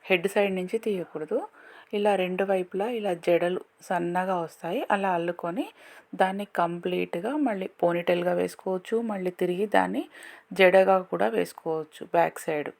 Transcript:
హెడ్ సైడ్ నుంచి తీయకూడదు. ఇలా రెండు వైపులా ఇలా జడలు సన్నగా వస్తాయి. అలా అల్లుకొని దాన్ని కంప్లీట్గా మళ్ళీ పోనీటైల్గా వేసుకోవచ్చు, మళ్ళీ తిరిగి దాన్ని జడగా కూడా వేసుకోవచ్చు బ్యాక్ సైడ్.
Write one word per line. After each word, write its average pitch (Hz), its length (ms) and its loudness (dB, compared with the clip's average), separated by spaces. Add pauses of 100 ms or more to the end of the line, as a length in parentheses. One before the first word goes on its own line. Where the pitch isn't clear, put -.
హెడ్ 185 260 2
సైడ్ 202 240 2
నుంచి 185 280 -4
తీయకూడదు. 175 520 -4 (600)
ఇలా 208 120 2 (120)
రెండు 185 280 -2
వైపులా 190 380 -2 (100)
ఇలా 196 140 -2 (160)
జడలు 175 320 2 (280)
సన్నగా 180 460 -2 (100)
వస్తాయి. 180 360 -6 (140)
అలా 196 140 0 (100)
అల్లుకొని 175 480 -4 (560)
దాన్ని 196 220 -2 (160)
కంప్లీట్గా 180 720 -2 (160)
మళ్ళీ 190 220 -4 (140)
పోనీటైల్గా 175 580 2
వేసుకోవచ్చు, 185 560 -4 (160)
మళ్ళీ 180 200 -4 (100)
తిరిగి 180 240 0 (100)
దాన్ని 190 280 2 (560)
జడగా 190 380 8 (140)
కూడా 196 160 0 (100)
వేసుకోవచ్చు 160 640 -6 (140)
బ్యాక్ 165 300 0
సైడ్. 147 320 -4